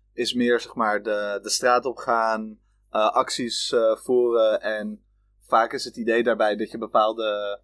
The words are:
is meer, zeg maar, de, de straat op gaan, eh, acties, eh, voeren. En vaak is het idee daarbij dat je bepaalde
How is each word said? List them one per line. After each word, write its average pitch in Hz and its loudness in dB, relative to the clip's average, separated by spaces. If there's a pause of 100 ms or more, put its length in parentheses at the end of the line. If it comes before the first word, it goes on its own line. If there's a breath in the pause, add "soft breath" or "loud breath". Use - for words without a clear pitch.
(140)
is 120 -4
meer, 120 2
zeg - -16
maar, 107 0
de, 104 -2
de 104 -10
straat 123 2
op 120 -4
gaan, 113 -2 (300)
eh, 107 2
acties, - -2
eh, 113 2
voeren. 117 2
En 107 -6 (380)
vaak 117 2
is 135 -6
het - -14
idee 113 2
daarbij 107 2
dat 107 -6
je 120 -10
bepaalde 107 -2